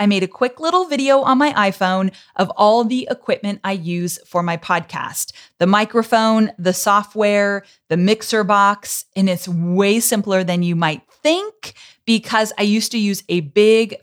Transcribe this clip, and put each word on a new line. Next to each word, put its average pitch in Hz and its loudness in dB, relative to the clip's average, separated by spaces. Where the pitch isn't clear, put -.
I 208 2
made 196 2
a 175 -2
quick 254 -4
little 349 0
video 277 2
on 262 2
my 294 2
iPhone 190 0
of 185 -2
all 214 4
the 247 -2
equipment 202 -6
I 196 -4
use 175 -6
for 175 -4
my 170 -2
podcast. - -6
The 175 2
microphone, 220 2
the 180 0
software, 202 0
the 160 -2
mixer 214 0
box, 202 0
and 190 2
it's 180 -4
way 180 0
simpler 202 0
than 175 -2
you 170 0
might 165 -2
think 370 -4
because 220 0
I 208 -2
used 208 0
to 233 -4
use 202 -2
a 175 0
big 214 2